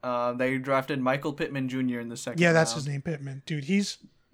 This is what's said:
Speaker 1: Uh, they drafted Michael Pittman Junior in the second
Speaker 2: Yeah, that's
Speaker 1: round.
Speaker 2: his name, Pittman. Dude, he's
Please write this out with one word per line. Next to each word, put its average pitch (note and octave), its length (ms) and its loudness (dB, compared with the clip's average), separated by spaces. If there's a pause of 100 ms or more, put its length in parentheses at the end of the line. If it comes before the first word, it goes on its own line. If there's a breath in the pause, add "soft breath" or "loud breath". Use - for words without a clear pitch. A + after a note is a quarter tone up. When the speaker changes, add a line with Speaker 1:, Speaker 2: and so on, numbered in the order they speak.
Speaker 1:
Uh, B2 300 0
they B2+ 260 2
drafted C3+ 420 0
Michael C#3 320 0
Pittman C#3 360 -2
Junior B2+ 320 -2
in A#2 80 -8
the A#2 80 -8
second B2 240 -4
Speaker 2:
Yeah, E3+ 120 6
that's D#3+ 200 4
Speaker 1:
round. - 120 -4
Speaker 2:
his C#3+ 40 -4
name, C#3+ 140 -4
Pittman. C#3 440 -6
Dude, D3 180 -4
he's G3 340 0 (360)